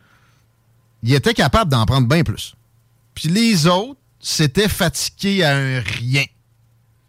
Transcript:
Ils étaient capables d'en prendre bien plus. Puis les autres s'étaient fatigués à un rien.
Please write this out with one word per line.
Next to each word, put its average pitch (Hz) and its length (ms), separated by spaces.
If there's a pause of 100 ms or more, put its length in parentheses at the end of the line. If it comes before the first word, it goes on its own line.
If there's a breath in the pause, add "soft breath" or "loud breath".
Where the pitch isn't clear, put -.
(1040 soft breath)
Ils 120 100
étaient 220 200
capables 208 360
d'en 117 160
prendre 135 220
bien 160 160
plus. - 320 (580)
Puis - 140
les 190 400
autres 208 320 (200)
s'étaient 175 480
fatigués 190 760
à 143 120
un 131 240
rien. 123 440 (840)